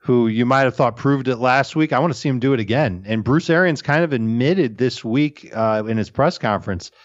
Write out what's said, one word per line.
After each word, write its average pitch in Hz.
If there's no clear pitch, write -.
who 120
you 113
might 131
have 127
thought 120
proved 139
it 123
last 127
week. 156
I 123
wanna 160
see -
him 127
do 135
it 120
again. 107
And 110
Bruce 135
Arians 170
kind 151
of 151
admitted 120
this 123
week, 143
uh, 110
in 113
his 104
press 156
conference 101